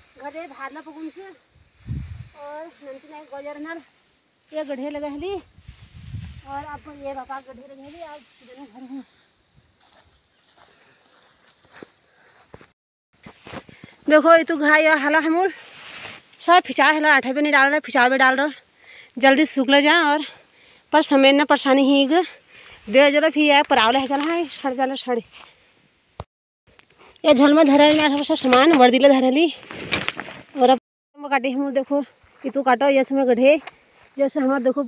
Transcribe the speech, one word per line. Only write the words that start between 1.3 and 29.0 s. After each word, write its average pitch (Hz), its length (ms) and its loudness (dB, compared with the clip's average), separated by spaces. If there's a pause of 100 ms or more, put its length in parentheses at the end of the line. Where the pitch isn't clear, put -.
नमकीन 285 520 -20
एक 294 180 -20
गजर 285 260 -16
नर, 320 220 -16 (680)
ये 311 140 -8
गढ़े 277 240 -10
लगे 294 180 -10
हली, 302 260 -10
और - 1300 -18
अब 294 340 -18
ये 277 160 -12
बापा 262 280 -14
गढ़े 262 220 -20
लगे 269 180 -20
हली, 302 200 -20
आज 302 180 -18 (260)
दोनों 262 200 -20
घर 247 260 -20
हूँ। 269 120 -14 (4000)
देखो 302 240 6
ये 330 120 6
तो 339 120 -4
घाय 302 300 2 (120)
हला 294 200 0
हमूल 330 340 -2 (880)
सब 359 220 4
फिचा 277 240 -2
हला, 302 280 2
आठे 262 180 0
पे 277 80 -4
नहीं 294 120 0
डाल 277 180 4
रहे, 302 100 -2
फिचा 247 280 0
भी 262 100 0
डाल 262 180 2
रहे, 285 140 -2 (680)
जल्दी 269 300 4
सूख 269 220 -4
ले 285 140 4
जाए। 311 200 2
और 294 220 -2 (680)
पर 302 100 2
समय 269 300 4
न 285 120 2
परेशानी 277 400 2
ही 277 220 2
ग 320 180 0 (640)
दे 269 240 4
जरा 294 180 2
फिर 294 220 2
आए 285 100 4
पर 285 160 0
आवले 233 200 2
है 269 80 -2
चला 277 180 -4
है 339 220 -4
सड़ 269 280 -8
जाला 262 220 -4
सड़। 247 220 -6 (2000)
ये 302 100 6
झल 285 200 4
में 320 120 4
धरे 294 260 4
में 302 160 2
सब, 285 160 -2
सब 320 100 -2
सामान 269 400 4
वर्दी 247 240 6
ले 277 120 6